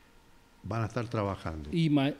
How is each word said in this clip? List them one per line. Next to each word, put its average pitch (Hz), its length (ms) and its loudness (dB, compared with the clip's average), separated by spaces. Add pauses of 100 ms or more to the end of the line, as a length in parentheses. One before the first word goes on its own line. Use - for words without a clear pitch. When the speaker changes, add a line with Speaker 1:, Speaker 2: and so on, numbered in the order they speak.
(640)
Speaker 1:
van 110 200 -4
a 110 40 -2
estar 117 220 -6
trabajando? 90 640 -4
Speaker 2:
Y 165 180 4
ma-, 143 300 4